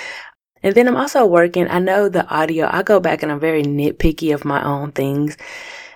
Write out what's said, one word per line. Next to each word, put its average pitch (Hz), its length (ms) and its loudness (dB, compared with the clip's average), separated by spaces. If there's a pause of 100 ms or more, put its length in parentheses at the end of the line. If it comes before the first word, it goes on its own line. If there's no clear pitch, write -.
(640)
And 196 100 2
then 240 140 6
I'm 247 100 0
also 269 300 2
working. 175 420 4
I 180 80 -2
know 190 320 2
the 180 180 0
audio, 156 440 0
I 180 100 -2
go 202 180 4
back 160 220 0
and 156 100 -4
I'm 143 80 -4
very 160 220 0
nitpicky 147 720 0
of 143 120 -4
my 143 200 -2
own 143 260 -4
things. 143 460 -4 (580)